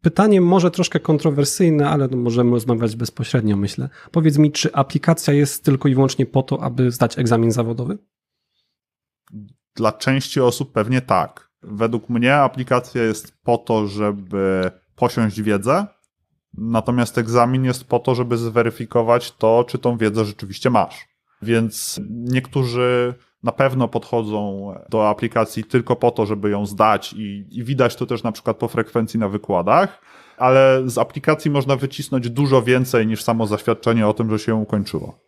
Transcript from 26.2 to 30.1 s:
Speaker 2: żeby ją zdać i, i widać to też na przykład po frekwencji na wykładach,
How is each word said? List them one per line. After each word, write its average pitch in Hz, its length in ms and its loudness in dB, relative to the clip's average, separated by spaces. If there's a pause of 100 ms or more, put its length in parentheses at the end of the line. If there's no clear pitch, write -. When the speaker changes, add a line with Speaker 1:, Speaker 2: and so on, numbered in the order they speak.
Speaker 2:
żeby 104 240 -4
ją 101 160 -2
zdać 104 460 0
i, 101 380 -12
i 120 140 -10
widać 127 320 0
to 123 100 -6
też 117 160 -4
na 113 100 -4
przykład - 240 -4
po 117 120 -4
frekwencji 113 520 -2
na 104 80 -2
wykładach, 101 720 0 (360)